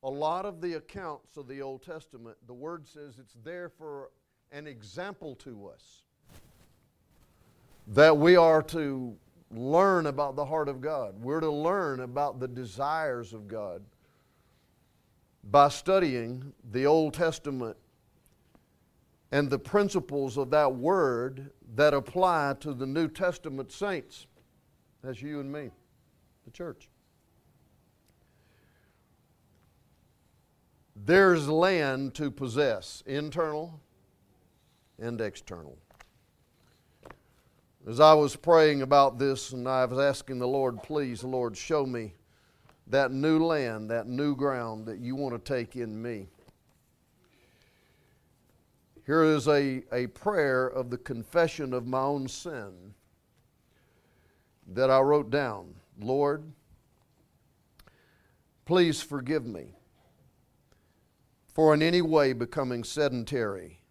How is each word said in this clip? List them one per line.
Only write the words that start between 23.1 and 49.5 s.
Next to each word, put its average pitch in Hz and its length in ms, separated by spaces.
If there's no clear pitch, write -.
saints. - 560
That's 127 180
you 147 200
and 139 120
me, 143 180
the 113 80
church. - 360
There's 165 540
land 151 680
to 147 160
possess, 123 760
internal 151 760
and 117 200
external. 87 560
As 117 100
I 156 160
was 147 220
praying 156 460
about 135 360
this 135 320
and 127 180
I 131 180
was 127 120
asking 135 400
the 123 80
Lord, 131 380
"Please, 131 400
Lord, 123 320
show 151 280
me 117 300
that 131 240
new 156 260
land, 123 520
that 117 180
new 143 260
ground 120 520
that 107 120
you 123 160
want 135 180
to 117 60
take 123 380
in 110 260
me." 110 260
Here 160 160
is 151 260
a, 139 440